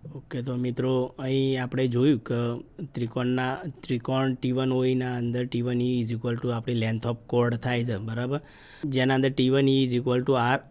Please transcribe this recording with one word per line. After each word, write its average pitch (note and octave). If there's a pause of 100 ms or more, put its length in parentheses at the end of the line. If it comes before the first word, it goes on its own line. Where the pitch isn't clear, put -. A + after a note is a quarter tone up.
(180)
ઓકે, C3
તો C3 (100)
મિત્રો B2+ (340)
અહીં C3+
આપણે B2+ (100)
જોયું B2+
કે A#2 (560)
ત્રિકોણના, B2+ (320)
ત્રિકોણ C3
ટી B2+
વન C3
ઓ - (100)
ઈના B2+
અંદર A#2+
ટી B2
વન B2
ઈ B2
is A2
equal A#2
to B2
આપણી A#2
length A2+
of A#2 (140)
chord A#2+ (120)
થાય A#2+
છે, A2+ (120)
બરાબર? B2+ (560)
જેના C3
અંદર C3
ટી B2+
વન C#3
ઈ C3+
is B2
equal B2
to C#3
R B2+ (120)